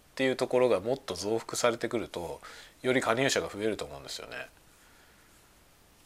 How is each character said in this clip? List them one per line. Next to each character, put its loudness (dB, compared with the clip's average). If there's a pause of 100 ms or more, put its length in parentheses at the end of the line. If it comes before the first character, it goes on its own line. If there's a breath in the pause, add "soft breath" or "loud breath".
(140)
て 0
い 4
う 0
と 0
こ 4
ろ 6
が 4
も 0
っ -4
と -8
増 0
幅 -6
さ 4
れ -2
て -2
く -2
る -4
と、 -8 (420 loud breath)
よ 2
り 4
加 4
入 4
者 4
が -4
増 -6
え 2
る 0
と -6
思 -12
う -12
ん -16
で -14
す -10
よ -12
ね。 -10 (1700 soft breath)